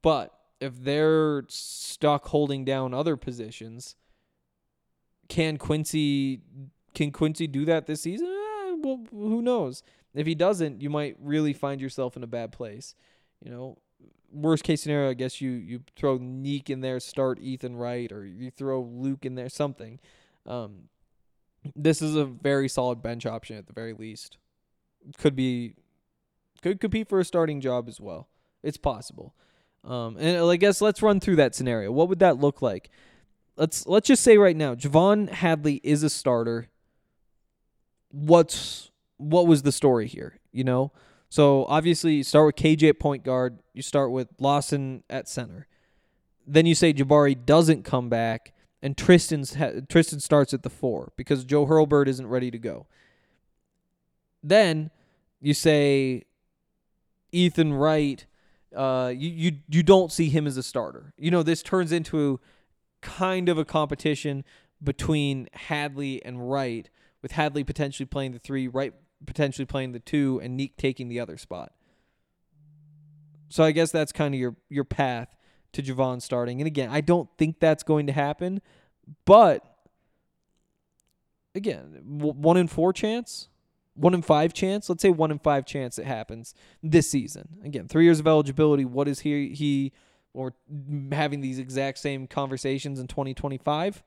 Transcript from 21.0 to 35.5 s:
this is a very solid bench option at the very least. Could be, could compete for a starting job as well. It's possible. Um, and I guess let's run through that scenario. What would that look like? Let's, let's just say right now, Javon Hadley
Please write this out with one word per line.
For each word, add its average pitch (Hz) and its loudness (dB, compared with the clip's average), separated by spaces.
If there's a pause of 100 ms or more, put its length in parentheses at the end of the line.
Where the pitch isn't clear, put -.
this 151 0
is 156 -2
a 151 0
very 135 -2
solid 123 -4
bench 120 -8
option 113 -10
at 98 -20
the 95 -20
very 113 -12
least. 110 -18 (800)
Could 143 2
be, 127 -4 (880)
could 185 -2
compete 214 -4
for 196 2
a 180 2
starting 160 -2
job 123 -2
as 107 -20
well. 90 -14 (360)
It's 151 -8
possible. - -8 (480)
Um, 113 -10
and 170 0
I 170 4
guess 196 4
let's 208 0
run 208 4
through 180 2
that 135 4
scenario. 113 -2
What 160 4
would 185 -2
that 170 6
look 143 2
like? 101 -4 (640)
Let's, - -2
let's 208 2
just 262 6
say 226 10
right 190 6
now, 143 -2
Javon 175 4
Hadley 151 0